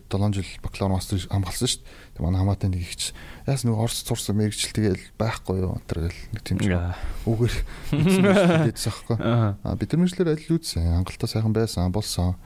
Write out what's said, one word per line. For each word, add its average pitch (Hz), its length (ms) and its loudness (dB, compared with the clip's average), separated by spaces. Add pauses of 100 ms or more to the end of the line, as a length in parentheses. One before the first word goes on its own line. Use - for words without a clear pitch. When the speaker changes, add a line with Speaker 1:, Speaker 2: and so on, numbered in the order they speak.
Speaker 1:
долоон 101 240 0
жил 95 160 -2 (160)
бакалавр, 98 400 -2
мастер - 240 -2
хамгаалсан 98 400 -2
шүү - 160 -2
дээ. - 320 -20
Тэг - 80 -8
манай 90 240 2
хамаатай 98 240 0
нэг 90 160 -2
ихч. - 240 -8 (400)
Яас 127 160 0
нөгөө 110 240 2
Орос - 160 -6
сурсан 107 320 -2
мэрэгжил 107 320 0
тэгэл 104 320 0 (160)
байхгүй 95 480 -2
юу? 90 160 -2
Өтер 82 240 -4
гэл - 140 -6 (100)
нэг - 160 -8
тийм - 160 -2
ч. 104 80 2
Speaker 2:
Яа. 87 240 0 (320)
Speaker 1:
Үгээр 113 280 2 (360)
Speaker 2:
<laughs> - 0 -
Speaker 1:
хэлээдсэн 180 1040 4
аахгүй. - 240 -4
Speaker 2:
Аха. 113 480 2
Speaker 1:
Аа, - 80 -2
бид - 160 -2
нар 151 160 0
мэрэгжлэр 175 240 0
ажил 160 320 0
үзсэн. 85 320 0
Хангалттай - 320 -2
сайхан 110 240 0
байсан, 107 400 2
болсон. 90 560 0